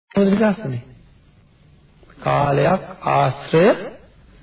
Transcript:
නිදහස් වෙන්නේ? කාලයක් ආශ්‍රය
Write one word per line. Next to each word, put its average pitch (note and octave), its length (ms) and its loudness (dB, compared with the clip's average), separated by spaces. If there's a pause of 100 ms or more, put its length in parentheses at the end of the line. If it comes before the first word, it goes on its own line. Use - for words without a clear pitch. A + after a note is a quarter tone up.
(280)
නිදහස් G#3 300 2
වෙන්නේ? B2+ 260 -10 (1300)
කාලයක් C#3+ 640 0 (260)
ආශ්‍රය C#3 560 0 (760)